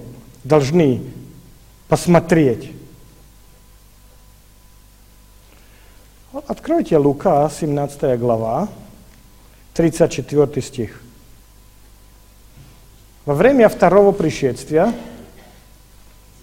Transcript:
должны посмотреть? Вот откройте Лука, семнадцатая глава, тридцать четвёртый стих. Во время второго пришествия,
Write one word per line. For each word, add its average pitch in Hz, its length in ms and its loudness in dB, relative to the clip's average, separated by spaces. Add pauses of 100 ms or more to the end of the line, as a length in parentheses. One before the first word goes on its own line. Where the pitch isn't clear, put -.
(440)
должны 143 580 2 (880)
посмотреть? 160 840 2 (3500)
Вот 277 160 -14
откройте 285 520 -2
Лука, 143 500 2
семнадцатая 143 720 -4
глава, 117 500 -2 (1040)
тридцать 165 380 0
четвёртый 139 500 -2
стих. - 400 -10 (2250)
Во 147 80 -2
время 226 340 4
второго 196 440 4
пришествия, 160 840 -2 (1500)